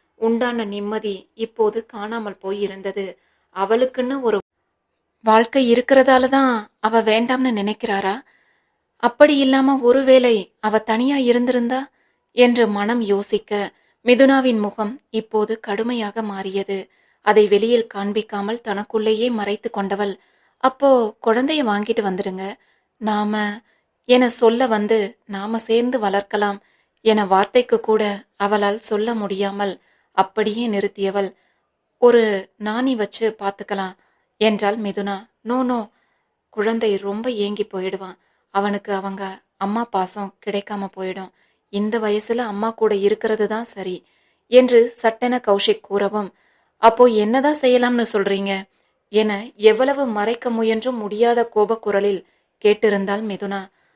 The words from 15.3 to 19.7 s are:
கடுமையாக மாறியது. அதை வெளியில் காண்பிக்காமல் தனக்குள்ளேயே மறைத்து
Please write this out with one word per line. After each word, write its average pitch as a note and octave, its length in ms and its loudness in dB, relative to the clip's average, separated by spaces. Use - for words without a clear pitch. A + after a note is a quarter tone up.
கடுமையாக A3 640 -6
மாறியது. G3 560 -6
அதை G#3+ 200 6
வெளியில் A3+ 460 2
காண்பிக்காமல் G#3 720 -6
தனக்குள்ளேயே G#3+ 680 -2
மறைத்து G#3 400 -4